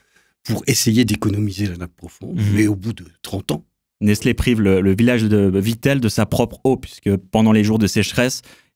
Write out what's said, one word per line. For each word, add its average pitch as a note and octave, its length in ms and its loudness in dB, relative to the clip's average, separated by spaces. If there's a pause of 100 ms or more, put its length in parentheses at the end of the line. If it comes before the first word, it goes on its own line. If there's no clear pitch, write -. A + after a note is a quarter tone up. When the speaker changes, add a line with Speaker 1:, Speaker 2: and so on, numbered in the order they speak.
(440)
Speaker 1:
pour - 220 -4
essayer B2 380 2
d'économiser G#2 640 -2
la F2+ 100 -6
nappe F2 200 -14
profonde, - 400 -14
Speaker 2:
Mhm. G#2+ 180 0
Speaker 1:
mais G#2+ 140 2
au G#2 80 -2
bout G#2 160 -8
de F2 140 -14 (160)
trente - 280 -8
ans. D#3 140 -6 (360)
Speaker 2:
Nestlé G#2+ 340 2
prive A#2 260 0
le, F#2+ 200 4
le F#2+ 140 2
village A#2 300 2
de G2+ 340 2
Vittel A#2 420 0
de A#2 80 0
sa - 180 0
propre - 380 -4
eau, C3 120 2
puisque - 400 -4
pendant A2 360 2
les G#2+ 120 4
jours A2 140 0
de G#2 80 2
sécheresse, A#2+ 560 -2 (340)